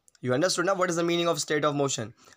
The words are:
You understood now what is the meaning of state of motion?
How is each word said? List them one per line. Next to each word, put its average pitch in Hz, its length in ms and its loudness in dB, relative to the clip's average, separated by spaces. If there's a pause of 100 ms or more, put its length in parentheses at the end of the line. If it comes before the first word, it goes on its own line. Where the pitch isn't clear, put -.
(200)
You 127 140 0
understood 175 320 0
now 196 80 2
what 180 160 0
is 170 60 -2
the 170 80 0
meaning 170 240 2
of 160 120 0
state 151 240 0
of 147 120 0
motion? 131 360 -2 (240)